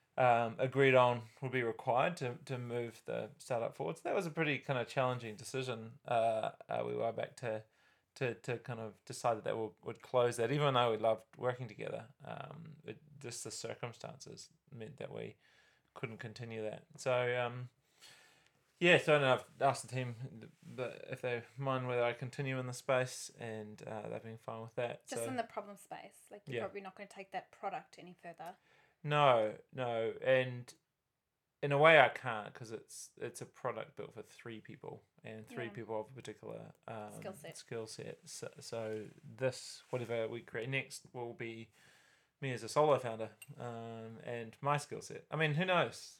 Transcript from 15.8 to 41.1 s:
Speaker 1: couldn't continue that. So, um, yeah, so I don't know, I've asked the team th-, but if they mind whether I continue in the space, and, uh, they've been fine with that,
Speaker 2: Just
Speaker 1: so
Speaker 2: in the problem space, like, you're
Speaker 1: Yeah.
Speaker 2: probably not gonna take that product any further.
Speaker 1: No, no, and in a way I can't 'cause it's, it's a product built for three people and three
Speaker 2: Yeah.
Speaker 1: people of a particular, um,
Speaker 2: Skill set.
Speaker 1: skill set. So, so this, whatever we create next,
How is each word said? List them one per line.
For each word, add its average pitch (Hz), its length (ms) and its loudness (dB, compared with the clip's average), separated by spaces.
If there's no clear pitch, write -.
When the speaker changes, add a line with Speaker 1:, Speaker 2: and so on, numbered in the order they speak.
Speaker 1:
couldn't 113 260 -10
continue 113 420 -10
that. 107 220 -8
So, 123 480 2
um, 123 240 -6
yeah, 175 200 8
so 156 160 6
I 147 40 8
don't 139 40 4
know, 131 120 6
I've - 340 0
asked 123 200 0
the 113 60 -12
team 123 200 -4
th-, 113 100 -16
but 120 340 -6
if - 120 -8
they 120 200 -2
mind 131 300 0
whether 120 160 4
I 120 80 4
continue 131 460 -4
in 127 80 -4
the 127 60 -6
space, 127 580 0
and, 110 460 -8
uh, 110 240 -8
they've 113 120 -6
been 113 160 -12
fine 113 240 -10
with 117 140 -14
that, 120 320 -4
Speaker 2:
Just 233 160 -4
Speaker 1:
so - 60 -4
Speaker 2:
in 262 60 -4
the 233 80 -2
problem 202 320 -10
space, - 540 -18
like, 202 160 -18
you're 120 100 -6
Speaker 1:
Yeah. - 60 -2
Speaker 2:
probably 196 200 -8
not 190 140 -14
gonna 196 120 -14
take 196 240 -16
that 185 180 -8
product - 480 -8
any 170 240 -18
further. 170 320 -14
Speaker 1:
No, 135 500 6
no, 117 380 -2
and 127 480 2
in 143 100 0
a 139 60 4
way 156 200 12
I 127 120 12
can't 110 420 -6
'cause 113 200 -14
it's, - 380 -14
it's 120 200 -8
a 120 60 -10
product - 500 -6
built - 180 -10
for 107 80 -12
three 110 380 -14
people - 420 -14
and 113 240 -14
three - 160 -8
Speaker 2:
Yeah. 113 60 -6
Speaker 1:
people 110 300 -6
of 107 100 -6
a - 40 -20
particular, 110 600 -12
um, 107 240 -10
Speaker 2:
Skill 107 220 -10
set. 165 220 -16
Speaker 1:
skill 113 300 -8
set. - 400 -10
So, - 240 -12
so 110 460 -6
this, - 540 -4
whatever 117 380 -2
we 117 140 -6
create 117 260 -6
next, - 460 -4